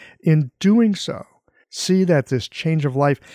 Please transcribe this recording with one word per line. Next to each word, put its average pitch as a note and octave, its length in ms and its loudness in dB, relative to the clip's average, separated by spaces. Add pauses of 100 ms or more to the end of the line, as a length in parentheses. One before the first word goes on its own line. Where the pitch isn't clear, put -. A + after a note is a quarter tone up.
(200)
in D#3 380 0
doing G#3+ 360 2
so, - 320 -10 (420)
see F#3+ 360 0
that D#3+ 240 0
this B2+ 200 -4
change D#3+ 380 -4
of B2+ 100 -6
life C#3+ 240 0 (140)